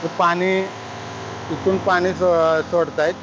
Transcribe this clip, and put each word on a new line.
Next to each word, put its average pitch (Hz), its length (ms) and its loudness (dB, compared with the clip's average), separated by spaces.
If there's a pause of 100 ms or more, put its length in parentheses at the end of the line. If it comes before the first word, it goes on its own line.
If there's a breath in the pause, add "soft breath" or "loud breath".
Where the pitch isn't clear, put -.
हे 165 40 -2 (100)
पाणी, 175 320 2 (1000)
इथून 190 300 0
पाणी 185 340 2
सो-, 165 480 4
सोडतायत. 165 600 0